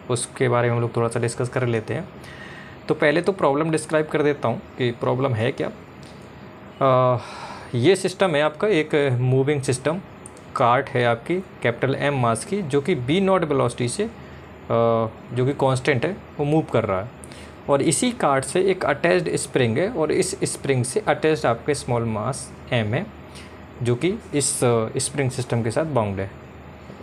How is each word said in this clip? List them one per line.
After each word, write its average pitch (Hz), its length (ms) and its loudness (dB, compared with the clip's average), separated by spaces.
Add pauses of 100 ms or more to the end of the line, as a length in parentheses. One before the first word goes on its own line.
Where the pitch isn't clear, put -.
(100)
उसके - 380 0
बारे 120 200 4
में 117 60 2
हम 117 60 0
लोग 117 160 -2
थोड़ा 117 120 2
सा 117 120 -2
डिस्कस 120 280 -2
कर 127 180 0
लेते 113 280 -2
हैं। 165 140 -6 (800)
तो - 60 4
पहले 156 280 4
तो 196 100 2
प्रॉब्लम 160 380 2
डिस्क्राइब 156 360 2
कर 156 160 0
देता 143 260 2
हूँ 117 100 0 (200)
कि 120 120 2
प्रॉब्लम 127 440 0
है 120 180 2
क्या। - 160 -2 (1120)
अ, 127 380 4 (540)
ये 139 220 6
सिस्टम 185 380 0
है 143 80 4
आपका 151 260 0
एक 156 260 2 (260)
मूविंग 131 420 2
सिस्टम, 147 380 0 (560)
कार्ट 127 320 4
है 123 160 2
आपकी 120 360 0
कैपिटल 135 540 -2
एम 139 200 0
मास 117 300 2
की, 202 180 -2
जो 143 180 0
कि 180 140 0
बी 135 260 2
नॉट 190 240 4
वेलोसिटी 131 440 0
से, 202 160 -4
अ, 226 40 -4 (640)
जो 117 760 2
कि 139 60 2
कांस्टेंट 135 520 2
है, 185 120 -2 (220)
वो 151 60 0
मूव 151 180 2
कर 123 220 0
रहा 95 160 0
है। 117 100 -6 (580)
और 139 140 4
इसी 160 280 2
कार्ट 143 340 2
से - 180 0
एक 190 220 2
अटैच्ड 170 520 2
स्प्रिंग 120 420 2
है 185 120 0
और 160 220 0
इस - 320 0
स्प्रिंग 131 400 0
से - 160 -2
अटैच्ड 156 460 2
आपके 123 280 0
स्मॉल 120 300 -2
मास 113 480 -4 (200)
एम 110 220 0
है, 147 120 -2 (760)
जो 120 120 2
कि 165 200 0 (200)
इस, 143 300 0
अ, 113 320 4
स्प्रिंग 135 340 -2
सिस्टम 120 320 -2
के 113 80 -2
साथ 151 140 0
बाउंड 107 360 0
है। 98 200 -8 (640)